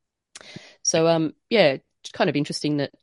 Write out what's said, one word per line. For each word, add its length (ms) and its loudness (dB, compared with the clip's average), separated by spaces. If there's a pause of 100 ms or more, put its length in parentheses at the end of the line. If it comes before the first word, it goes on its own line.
(840)
So, 240 2
um, 260 0 (160)
yeah, 280 4 (260)
it's 100 -18
kind 160 0
of 60 -4
interesting 420 -4
that, 140 -6 (120)